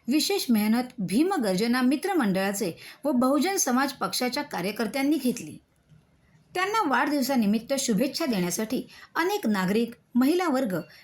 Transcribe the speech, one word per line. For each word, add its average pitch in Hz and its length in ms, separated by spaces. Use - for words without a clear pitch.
विशेष 311 420
मेहनत 226 500
भीम 226 340
गर्जना 233 480
मित्र 302 320
मंडळाचे 196 580
व 294 60
बहुजन 269 440
समाज 262 380
पक्षाच्या 247 500
कार्यकर्त्यांनी 220 720
घेतली. 233 400
त्यांना 392 340
वाढदिवसानिमित्त 247 920
शुभेच्छा 254 460
देण्यासाठी 214 640
अनेक 359 320
नागरिक, 208 440
महिला 330 320
वर्ग, 254 320